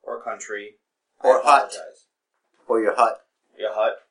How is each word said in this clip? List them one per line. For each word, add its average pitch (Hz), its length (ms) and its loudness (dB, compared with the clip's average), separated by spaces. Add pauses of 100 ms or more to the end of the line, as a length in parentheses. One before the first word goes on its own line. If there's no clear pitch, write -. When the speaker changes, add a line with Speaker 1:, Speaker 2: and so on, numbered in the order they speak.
Speaker 1:
or 117 200 -12
country, 104 520 -14 (480)
I 135 60 4
Speaker 2:
Or 127 140 6
hut. - 20 -8 (280)
Speaker 1:
apologize. - 340 -18 (640)
Speaker 2:
Or 113 140 0
your 104 120 -2
hut. 113 280 0 (360)
Speaker 1:
Your - 140 -6
hut. 110 220 -2 (160)